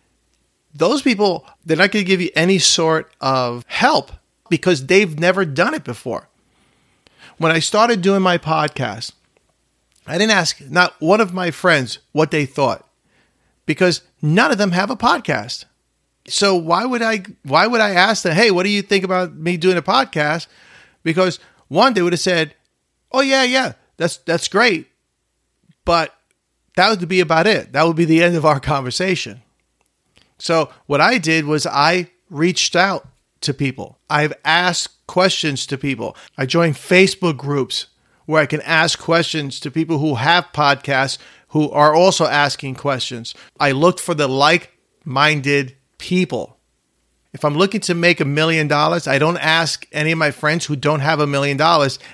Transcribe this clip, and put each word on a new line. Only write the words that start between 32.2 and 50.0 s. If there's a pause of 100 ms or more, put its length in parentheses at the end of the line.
reached
out (340)
to
people. (100)
I've (120)
asked
questions
to
people. (220)
I
joined
Facebook
groups (400)
where
I
can
ask
questions
to
people
who
have
podcasts (300)
who
are
also
asking
questions. (240)
I
looked
for
the
like-minded (220)
people. (720)
If
I'm
looking
to
make
a
million
dollars,
I
don't
ask
any